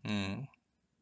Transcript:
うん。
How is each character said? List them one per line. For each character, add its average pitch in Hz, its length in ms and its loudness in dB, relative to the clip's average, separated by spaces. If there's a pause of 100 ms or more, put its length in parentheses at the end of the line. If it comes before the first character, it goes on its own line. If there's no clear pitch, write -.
う - 40 0
ん。 104 400 0 (540)